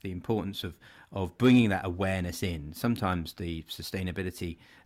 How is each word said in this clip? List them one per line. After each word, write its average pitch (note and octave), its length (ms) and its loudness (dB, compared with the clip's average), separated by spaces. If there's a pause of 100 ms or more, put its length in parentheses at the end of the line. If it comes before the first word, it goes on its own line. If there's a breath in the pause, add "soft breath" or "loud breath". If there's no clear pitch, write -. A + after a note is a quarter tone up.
the G2 80 -6
importance G2 520 -2
of, F2 140 -10 (340 loud breath)
of F#2+ 280 -4
bringing B2+ 300 8
that F#2 140 0
awareness F#2 600 0
in. D#2 300 -4
Sometimes F#2 600 0
the E2+ 300 -6
sustainability F#2 920 -6 (280 loud breath)